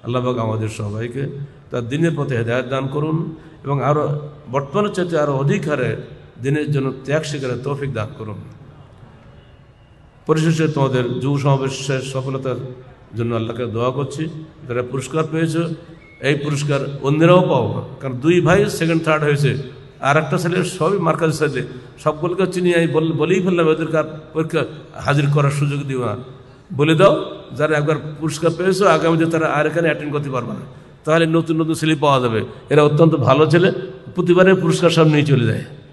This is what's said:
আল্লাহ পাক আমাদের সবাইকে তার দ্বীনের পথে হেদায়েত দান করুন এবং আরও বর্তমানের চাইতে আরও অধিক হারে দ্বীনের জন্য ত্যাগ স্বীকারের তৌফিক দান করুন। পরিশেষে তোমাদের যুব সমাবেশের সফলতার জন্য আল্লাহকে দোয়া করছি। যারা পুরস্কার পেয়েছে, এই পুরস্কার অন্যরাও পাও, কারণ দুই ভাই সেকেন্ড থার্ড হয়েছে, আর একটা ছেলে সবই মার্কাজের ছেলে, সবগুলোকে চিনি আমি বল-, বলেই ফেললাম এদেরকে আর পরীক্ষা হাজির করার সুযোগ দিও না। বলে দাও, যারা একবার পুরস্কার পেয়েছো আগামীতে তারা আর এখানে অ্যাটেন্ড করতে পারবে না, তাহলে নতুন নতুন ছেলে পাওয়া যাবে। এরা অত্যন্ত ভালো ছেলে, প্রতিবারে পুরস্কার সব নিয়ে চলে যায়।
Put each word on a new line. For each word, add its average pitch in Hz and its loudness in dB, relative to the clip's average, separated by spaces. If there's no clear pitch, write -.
আল্লাহ 123 -4
পাক 127 -2
আমাদের 110 -2
সবাইকে 117 -6
তার 120 -4
দ্বীনের 160 0
পথে 139 -2
হেদায়েত 117 -2
দান 135 -4
করুন 151 -2
এবং 139 -2
আরও 147 0
বর্তমানের 185 -2
চাইতে 175 -2
আরও 147 0
অধিক 143 0
হারে 127 -2
দ্বীনের 143 -2
জন্য 131 -2
ত্যাগ 151 -2
স্বীকারের 135 -6
তৌফিক 139 -6
দান 107 -6
করুন। 104 -12
পরিশেষে 156 2
তোমাদের 123 0
যুব 139 -2
সমাবেশের 135 0
সফলতার 131 -6
জন্য 117 -2
আল্লাহকে 110 -4
দোয়া 117 -2
করছি। 143 -6
যারা 123 -4
পুরস্কার 147 -4
পেয়েছে, 160 -2
এই 143 0
পুরস্কার 143 -2
অন্যরাও 165 6
পাও, 110 -2
কারণ 131 -6
দুই 165 2
ভাই 196 4
সেকেন্ড 165 0
থার্ড 156 0
হয়েছে, 143 2
আর 139 2
একটা 160 0
ছেলে 175 0
সবই 185 0
মার্কাজের 160 0
ছেলে, 123 -4
সবগুলোকে 175 -2
চিনি 175 2
আমি 165 4
বল-, 160 0
বলেই 165 2
ফেললাম 175 2
এদেরকে 160 0
আর 156 2
পরীক্ষা 156 -2
হাজির 143 0
করার 143 4
সুযোগ 143 -2
দিও 131 -4
না। 104 -4
বলে 151 2
দাও, 208 4
যারা 151 0
একবার 147 0
পুরস্কার 160 0
পেয়েছো 185 2
আগামীতে 165 4
তারা 160 0
আর 143 0
এখানে 165 0
অ্যাটেন্ড 151 -2
করতে 147 -4
পারবে 120 -4
না, 101 -8
তাহলে 165 4
নতুন 160 0
নতুন 160 0
ছেলে 156 0
পাওয়া 139 2
যাবে। 110 0
এরা 147 6
অত্যন্ত 156 6
ভালো 135 4
ছেলে, 175 6
প্রতিবারে 180 6
পুরস্কার 165 2
সব 165 6
নিয়ে 151 4
চলে 127 4
যায়। 107 -2